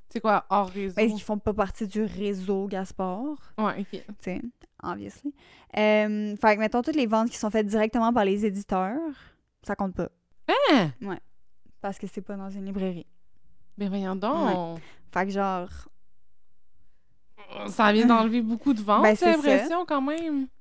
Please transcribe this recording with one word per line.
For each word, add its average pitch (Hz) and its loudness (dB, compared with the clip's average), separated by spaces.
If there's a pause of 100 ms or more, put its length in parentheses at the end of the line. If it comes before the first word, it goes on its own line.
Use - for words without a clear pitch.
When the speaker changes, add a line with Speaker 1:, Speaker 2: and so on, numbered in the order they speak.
Speaker 1:
C'est 233 -8
quoi, 208 2
hors 190 2
réseau ? 196 -6
Speaker 2:
Ben, 220 4
ils 214 -4
font 214 -4
pas 208 -2
partie 202 -2
du 214 -2
réseau 196 -2
Gaspard. 190 -6
Speaker 1:
Ouais, 208 -2
ok. 196 -8
Speaker 2:
Tu - -10 (180)
sais, - -6 (400)
obviously. 202 -10 (440)
Euh, 214 2
fait 214 6
que, 202 0
mettons, 220 0
toutes 311 -2
les 262 2
ventes 220 2
qui - -12
sont 214 -2
faites 220 2
directement 226 2
par 233 4
les 202 2
éditeurs, 202 -2 (500)
ça 202 -6
compte 190 -2
pas. 175 -4 (380)
Speaker 1:
Hein ? 320 4 (100)
Speaker 2:
Ouais. 190 -8 (640)
Parce 196 -8
que 202 -10
c'est 196 -12
pas 202 -10
dans 196 -10
une 196 -10
librairie. 190 -4 (720)
Speaker 1:
Ben 202 -2
voyons 190 -2
donc. 190 -2
Speaker 2:
Ouais. 160 -14 (300)
Fait 185 0
que 196 -4
genre 190 -2 (2000)
Speaker 1:
Ça 208 4
vient 220 8
d'enlever 226 4
beaucoup 226 0
de 214 -2
ventes, 208 4
Speaker 2:
Ben, 330 8
Speaker 1:
j'ai 320 6
Speaker 2:
c'est 349 2
ça. 339 8
Speaker 1:
l'impression, 294 2
quand 294 -2
même. 294 -2 (140)